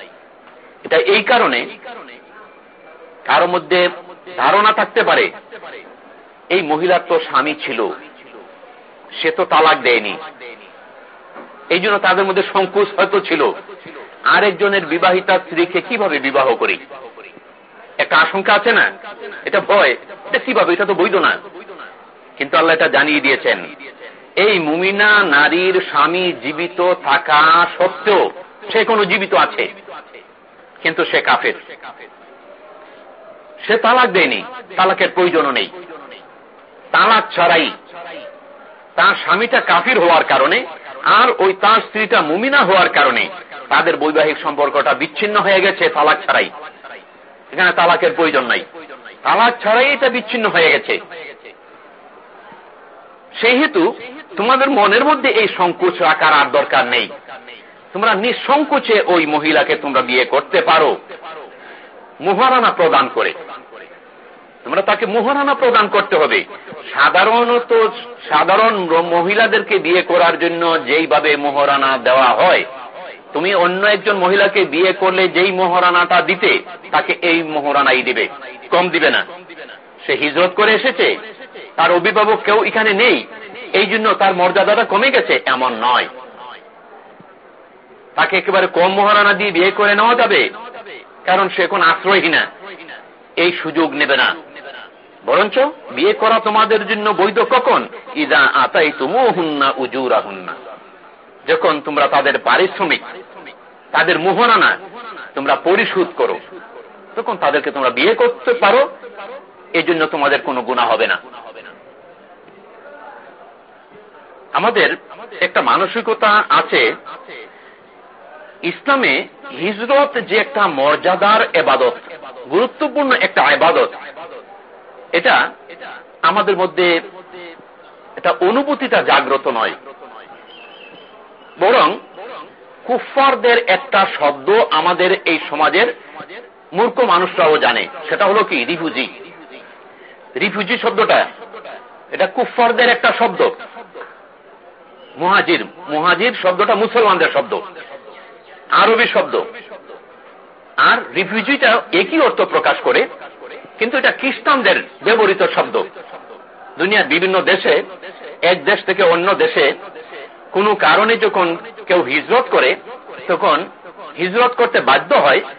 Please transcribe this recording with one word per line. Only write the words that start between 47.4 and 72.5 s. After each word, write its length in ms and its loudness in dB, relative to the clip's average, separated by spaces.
এখানে 220 0
তালাকের 400 2
প্রয়োজন 340 0
নাই, 160 -2
তালাক 380 2
ছাড়াই 320 2
এটা 160 2
বিচ্ছিন্ন 400 -4
হয়ে 240 2
গেছে। 220 -2
সেহেতু 420 2
তোমাদের 340 2
মনের 340 4
মধ্যে 240 2
এই 200 2
সংকোচ 540 -2
রাখার 300 2
আর 180 4
দরকার 360 2
নেই, 200 -2
তোমরা 220 0
নিঃসংকোচে 840 0
ওই 200 4
মহিলাকে 500 0
তোমরা 260 -2
বিয়ে 220 0
করতে 360 0
পারো 300 4
মোহরানা 500 2
প্রদান 380 2
করে। 240 -2
তোমরা 180 -2
তাকে 240 -2
মোহরানা 480 0
প্রদান 340 4
করতে 280 0
হবে। 240 2
সাধারণত 760 2
সাধারণ 460 2
মহিলাদেরকে 760 0
বিয়ে 240 0
করার 360 2
জন্য 240 -2
যেইভাবে 500 2
মোহরানা 640 0
দেওয়া 300 4
হয়, 360 2